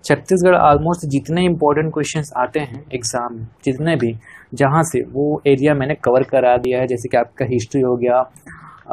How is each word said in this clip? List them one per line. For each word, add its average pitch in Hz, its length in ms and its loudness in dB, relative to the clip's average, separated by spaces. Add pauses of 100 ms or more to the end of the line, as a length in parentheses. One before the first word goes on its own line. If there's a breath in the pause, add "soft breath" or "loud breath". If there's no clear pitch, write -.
छत्तीसगढ़ 180 520 2
almost 156 540 2
जितने 151 340 -2
important 156 500 0
questions 151 420 -4
आते 127 240 -2
हैं 139 240 -10 (100)
exam 120 400 -6
में, 113 120 -12 (180)
जितने 147 320 0
भी, 117 180 -2 (400 loud breath)
जहाँ 139 280 2
से 156 180 -2
वो 143 460 -4
area 139 280 4
मैंने 139 200 -2
कवर 131 280 2
करा 127 340 2
दिया 123 240 0
है। 127 60 0
जैसे 123 220 -6
कि 127 80 0
आपका 120 280 -2
history 120 360 -2
हो 123 160 2
गया, 123 240 2 (720 loud breath)